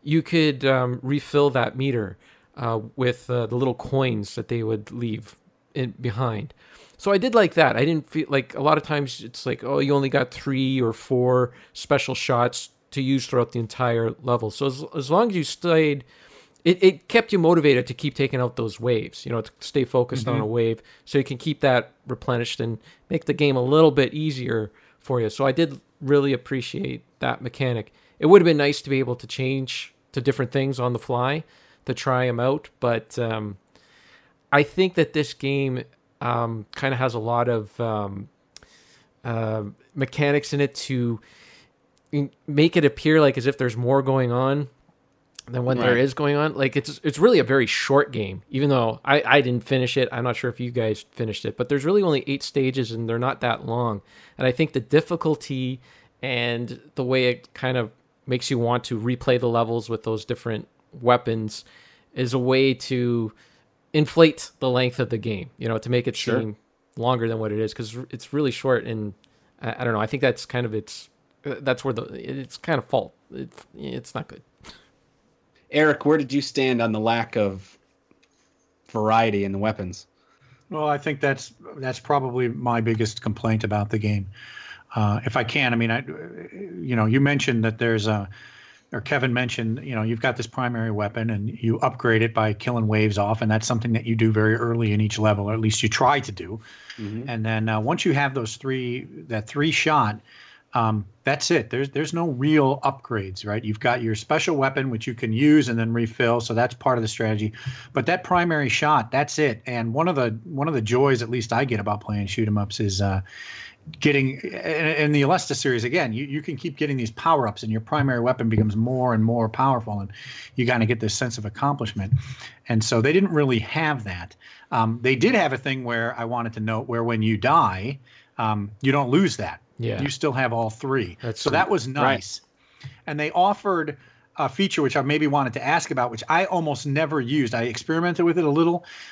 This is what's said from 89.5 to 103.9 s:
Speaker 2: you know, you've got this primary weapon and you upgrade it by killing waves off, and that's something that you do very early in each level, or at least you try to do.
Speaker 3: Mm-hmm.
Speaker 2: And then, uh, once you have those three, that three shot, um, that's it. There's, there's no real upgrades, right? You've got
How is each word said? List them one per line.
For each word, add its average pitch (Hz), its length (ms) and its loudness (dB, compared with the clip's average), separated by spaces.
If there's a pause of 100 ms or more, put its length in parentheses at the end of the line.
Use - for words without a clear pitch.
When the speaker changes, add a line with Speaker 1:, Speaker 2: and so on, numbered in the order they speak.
Speaker 2:
you 139 120 -8
know, 110 80 -2
you've 113 180 -2
got 123 160 0
this 113 100 -6
primary 117 440 -4
weapon 107 400 -4
and 104 180 -4 (140)
you 113 180 2
upgrade 123 400 2
it 113 140 0
by 110 180 2
killing 113 340 -2
waves 107 300 2
off, 104 240 0
and 110 100 0
that's 110 160 0
something 117 280 -2
that 113 100 -2
you 113 100 -2
do 113 160 4
very 107 240 4
early 117 380 0
in 104 80 2
each 107 180 -2
level, 104 300 2
or 107 60 -2
at 113 60 -2
least 110 220 0
you 107 60 2
try 131 320 2
to - 120 -8
do. 110 280 -12 (380)
Speaker 3:
Mm-hmm. 107 280 -8
Speaker 2:
And 113 200 -4
then, 110 240 0
uh, 107 100 0
once 151 240 -2
you 175 80 2
have 139 220 0
those 117 220 -6
three, 127 500 -6 (220)
that 107 200 -6
three 147 220 0
shot, 135 500 2 (540)
um, 110 320 2 (180)
that's 143 260 0
it. 143 200 2
There's, 139 200 -2
there's 147 220 -4
no 170 160 -2
real 139 520 4
upgrades, 104 640 -4
right? 104 180 -2
You've 107 160 -4
got 123 220 2